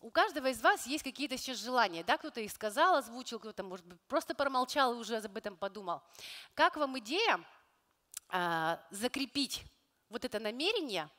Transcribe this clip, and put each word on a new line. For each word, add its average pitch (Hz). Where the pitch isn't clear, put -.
у 226
каждого 311
из 240
вас 349
есть 285
какие-то 262
сейчас 254
желания, 202
да? 285
Кто-то 294
их 208
сказал, 294
озвучил, 233
кто-то, 208
может 185
быть, 175
просто 311
промолчал 262
и 240
уже 226
об 214
этом 202
подумал. 190
Как 339
вам 269
идея, 254
а, 170
закрепить 247
вот 233
это 226
намерение 233